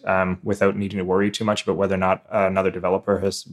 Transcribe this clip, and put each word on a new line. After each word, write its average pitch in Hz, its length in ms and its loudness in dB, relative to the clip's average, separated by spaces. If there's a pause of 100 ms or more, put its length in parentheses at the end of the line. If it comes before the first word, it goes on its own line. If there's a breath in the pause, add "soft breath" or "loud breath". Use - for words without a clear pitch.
um, 92 380 0
without 98 320 0
needing 101 240 -4
to 90 60 -2
worry 98 260 2
too - 120 -6
much 107 200 0
about 95 120 0
whether 95 200 0
or - 20 -2
not 92 320 0
another 95 400 2
developer 95 500 0
has, 95 340 -4